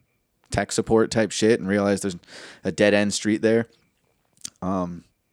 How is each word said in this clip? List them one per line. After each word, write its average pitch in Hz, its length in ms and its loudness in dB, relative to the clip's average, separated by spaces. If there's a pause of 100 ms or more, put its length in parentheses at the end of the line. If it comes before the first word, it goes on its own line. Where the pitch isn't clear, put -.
(500)
tech - 220 -2
support 113 400 2
type 110 200 0
shit 110 280 2
and 92 100 -6
realized 101 340 0
there's 92 140 -6 (460)
a 98 80 -4
dead 104 240 4
end 101 180 2
street - 300 0
there. 113 240 2 (920)
Um, 90 420 -6 (300)